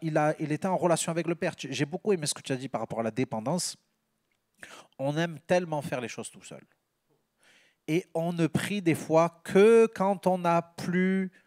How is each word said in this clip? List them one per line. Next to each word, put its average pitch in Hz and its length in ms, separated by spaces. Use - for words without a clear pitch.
il 156 160
a, 151 220
il 147 120
était 151 160
en 185 80
relation 165 360
avec 165 160
le 170 80
Père. 165 220
J'ai 131 280
beaucoup 180 260
aimé 165 140
ce - 80
que - 80
tu - 100
as 135 40
dit 131 140
par 110 120
rapport 110 180
à 113 40
la 113 80
dépendance. 123 680
On 143 180
aime 165 300
tellement 165 380
faire 139 180
les 113 60
choses - 240
tout 98 120
seul. - 200
Et 160 280
on 165 180
ne 165 140
prie 202 340
des 165 140
fois 160 480
que 226 420
quand 196 400
on 185 140
n'a 170 240
plus 185 680